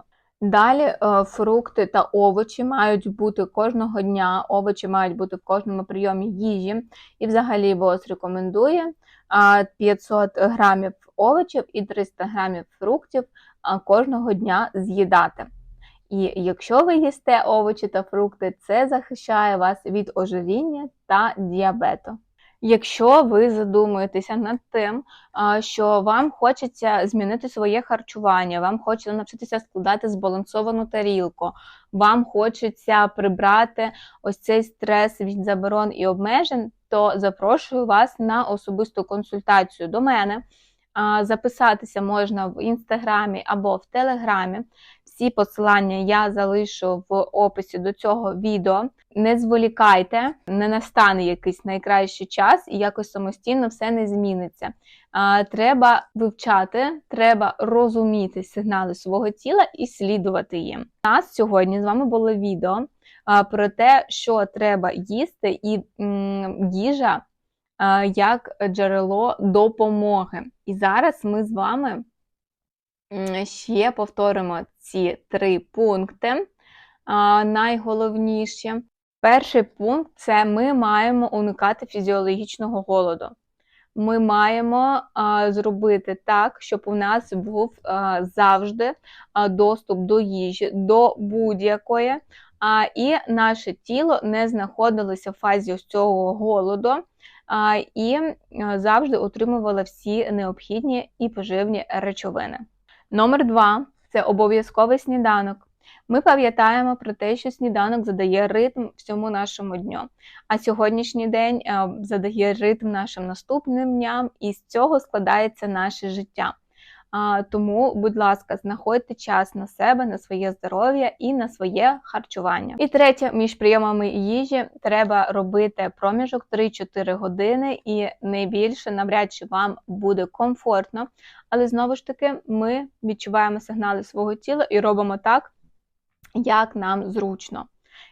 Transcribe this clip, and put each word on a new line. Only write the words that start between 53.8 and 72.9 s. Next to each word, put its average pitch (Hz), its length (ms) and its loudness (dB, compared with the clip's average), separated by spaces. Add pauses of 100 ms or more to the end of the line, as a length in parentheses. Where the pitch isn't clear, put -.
не 226 160 -2
зміниться. 202 680 -4 (380)
А, 202 320 2
треба 240 720 4
вивчати, 220 920 0
треба 226 520 2
розуміти 220 840 0
сигнали 190 520 -4
свого 202 340 -2
тіла 311 440 2
і - 140 -6
слідувати 190 720 -2
їм. - 240 -8
У - 280 -4
нас 269 240 0
сьогодні 202 480 2
з - 20 -4
вами 226 220 0
було 226 280 0
відео, 196 540 -4 (380)
а, 202 180 4
про 208 260 0
те, 247 400 4
що 220 360 -2
треба 202 460 -2
їсти, 208 720 -4
і, 214 160 -2 (200)
м, 196 720 -4
їжа, 240 480 0 (560)
а, 196 260 2
як 202 540 0 (100)
джерело 196 720 0
допомоги. 208 1040 0 (220)
І 196 80 -6
зараз 214 520 0
ми 208 180 -2
з 214 80 -8
вами, 226 520 -4 (1080)